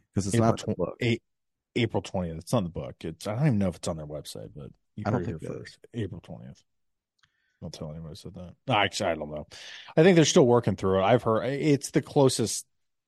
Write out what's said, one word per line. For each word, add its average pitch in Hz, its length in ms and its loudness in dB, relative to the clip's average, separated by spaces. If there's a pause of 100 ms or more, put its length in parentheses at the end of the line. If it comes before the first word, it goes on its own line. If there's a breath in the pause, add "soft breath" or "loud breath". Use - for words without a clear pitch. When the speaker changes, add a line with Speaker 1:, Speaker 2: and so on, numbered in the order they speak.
(160)
Speaker 1:
'cause 95 100 -2
it's 98 100 -4
Speaker 2:
April 113 160 2
Speaker 1:
not 98 120 -4
in - 60 -8
the 107 40 -2
Speaker 2:
tw-, - 40 -14
Speaker 1:
book. - 260 -4
Speaker 2:
A-, 117 160 0 (560)
April 110 260 0
twentieth. 87 380 -6
It's - 140 -12
on 117 100 4
the 85 80 -6
book. 71 300 -10
It's, 82 260 -10
I 104 80 -4
don't 135 120 0
even 113 120 2
know 98 80 2
if 87 80 -4
it's - 120 -10
on 85 100 -6
their 76 100 -12
website, 73 480 -12
but 71 160 -16 (240)
you 107 100 -10
Speaker 1:
I 101 60 -2
don't 98 80 0
Speaker 2:
heard - 20 -6
it 87 40 -6
Speaker 1:
think 80 160 -8
Speaker 2:
here - 100 -12
Speaker 1:
that - 80 -12
Speaker 2:
first. - 200 -20 (140)
April 98 280 -10
twentieth. 62 420 -18 (1000)
Don't 85 120 -14
tell 80 180 -12
anyone 80 200 -14
I 78 40 -16
said - 180 -18
that. 87 220 -16 (120)
No, 131 80 0
actually, 101 360 0
I 80 40 -2
don't 76 140 -10
know. 76 160 -10 (500 loud breath)
I 160 60 6
think 180 140 8
they're 160 100 8
still 143 220 6
working 117 280 4
through 95 260 2
it. - 20 2
I've 117 200 4
heard 110 220 0
it's 139 460 0
the 156 100 2
closest, - 640 0 (420)